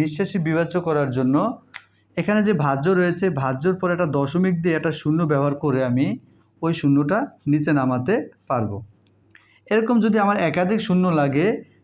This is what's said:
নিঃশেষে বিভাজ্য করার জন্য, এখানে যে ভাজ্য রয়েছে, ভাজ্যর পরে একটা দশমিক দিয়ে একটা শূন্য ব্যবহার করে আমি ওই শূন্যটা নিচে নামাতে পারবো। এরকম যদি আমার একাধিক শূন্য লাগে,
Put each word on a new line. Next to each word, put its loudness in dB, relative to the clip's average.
নিঃশেষে -2
বিভাজ্য 0
করার 0
জন্য, 2
এখানে 0
যে 4
ভাজ্য 0
রয়েছে, 0
ভাজ্যর -2
পরে -2
একটা 0
দশমিক 0
দিয়ে 0
একটা -2
শূন্য 0
ব্যবহার 2
করে 0
আমি 2
ওই 0
শূন্যটা 2
নিচে 2
নামাতে 0
পারবো। -2
এরকম 2
যদি 2
আমার 2
একাধিক 0
শূন্য 2
লাগে, 2